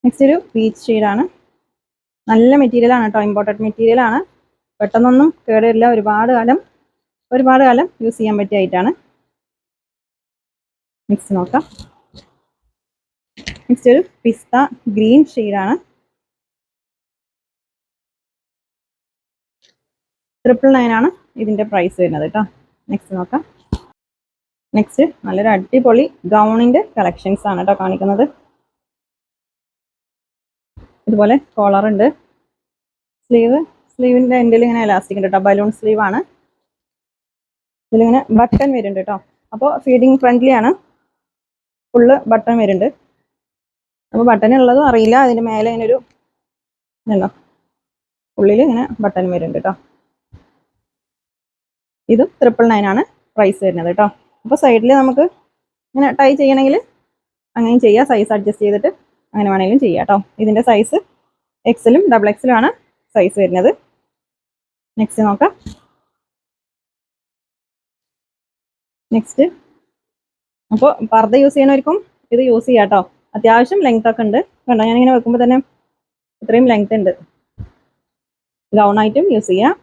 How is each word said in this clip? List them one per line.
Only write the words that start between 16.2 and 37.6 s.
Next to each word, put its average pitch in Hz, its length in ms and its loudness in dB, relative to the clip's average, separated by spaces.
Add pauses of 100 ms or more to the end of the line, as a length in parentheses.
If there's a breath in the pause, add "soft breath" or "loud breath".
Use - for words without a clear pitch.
ട്രിപ്പിൾ 254 320 2
നയൻ 240 140 0 (100)
ആണ് 277 80 0 (340)
ഇതിൻ്റെ 214 300 -4
പ്രൈസ് 185 300 -4
വരുന്നത് 160 320 -2
ട്ടോ. 214 80 -2 (500)
നെക്സ്റ്റ് 196 260 -10
നോക്കാം. 240 240 -8 (1300)
നെക്സ്റ്റ് 214 280 0 (220)
നല്ലൊരു 202 260 -2
അടിപൊളി 240 500 0 (300)
ഗൗണിൻ്റെ 226 480 2 (140)
കളക്ഷൻസ് 190 560 -4
ആണ് 180 160 -6
ട്ടോ 196 140 0
കാണിക്കുന്നത്. 190 420 -2 (2750)
ഇതുപോലെ 214 280 2 (200)
കോളർ 202 340 0
ഉണ്ട്. 208 140 0 (1200)
സ്ലീവ്, 233 320 0 (360)
സ്ലീവിൻ്റെ 247 480 0
എൻഡിൽ 233 240 2
ഇങ്ങനെ 233 200 -2
ഇലാസ്റ്റിക് 196 340 -4
ഉണ്ട് 190 120 -4
ട്ടോ, 190 140 0
ബലൂൺ 202 320 0
സ്ലീവ് 214 280 -2
ആണ്. 208 140 -4 (1700)